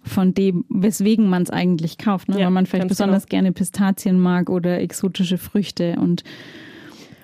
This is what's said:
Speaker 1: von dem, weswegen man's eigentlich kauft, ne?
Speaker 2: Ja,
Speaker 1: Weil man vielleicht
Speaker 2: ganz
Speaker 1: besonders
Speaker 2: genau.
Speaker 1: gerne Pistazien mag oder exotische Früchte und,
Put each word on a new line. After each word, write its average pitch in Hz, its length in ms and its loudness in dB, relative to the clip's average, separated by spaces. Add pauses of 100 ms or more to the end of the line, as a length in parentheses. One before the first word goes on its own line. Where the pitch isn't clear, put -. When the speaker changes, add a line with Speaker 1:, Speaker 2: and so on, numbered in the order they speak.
Speaker 1:
von 185 300 0
dem, 190 340 0
weswegen 208 600 2
man's 180 220 0
eigentlich 170 480 -2
kauft, 196 300 -2
ne? 196 100 0
Speaker 2:
Ja, 196 60 2
Speaker 1:
Weil 180 80 2
man 185 140 2
vielleicht 185 160 0
Speaker 2:
ganz 185 80 -2
Speaker 1:
besonders 196 360 0
Speaker 2:
genau. - 40 -10
Speaker 1:
gerne 190 220 2
Pistazien 190 680 0
mag 180 300 2
oder 180 300 0
exotische 180 580 -2
Früchte 175 600 -4
und, 175 240 0 (1000)